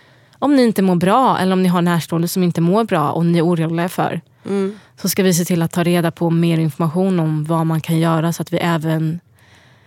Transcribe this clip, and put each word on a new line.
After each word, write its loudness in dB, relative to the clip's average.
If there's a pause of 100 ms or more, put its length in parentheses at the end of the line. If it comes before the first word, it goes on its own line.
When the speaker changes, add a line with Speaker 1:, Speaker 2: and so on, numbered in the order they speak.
(400)
Speaker 1:
om 2
ni 6
inte 2
mår 4
bra 2
eller 0
om 2
ni 2
har 2
närstående 0
som -2
inte 0
mår 2
bra 0
och -2
ni 2
är 2
oroliga 0
för. -4 (240)
Speaker 2:
Mm. -4 (220)
Speaker 1:
Så -4
ska -2
vi 4
se 0
till 0
att -2
ta 0
reda 0
på -2
mer 2
information -2
om -2
vad 0
man -2
kan -2
göra, 0
så -8
att -12
vi 0
även -2 (680)